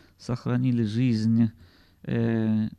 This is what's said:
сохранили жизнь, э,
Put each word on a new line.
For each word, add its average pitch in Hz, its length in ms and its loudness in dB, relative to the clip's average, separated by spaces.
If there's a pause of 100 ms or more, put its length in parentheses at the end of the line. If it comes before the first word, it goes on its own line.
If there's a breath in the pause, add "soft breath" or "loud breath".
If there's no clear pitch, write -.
(180 loud breath)
сохранили 123 680 -2
жизнь, 113 680 2 (520 soft breath)
э, 113 760 0